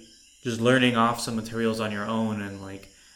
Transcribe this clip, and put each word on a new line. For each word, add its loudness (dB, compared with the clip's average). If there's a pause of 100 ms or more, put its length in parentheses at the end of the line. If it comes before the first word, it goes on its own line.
(420)
just -4
learning 4
off 2
some -4
materials -2
on -2
your -4
own -2
and, -10
like, -14 (280)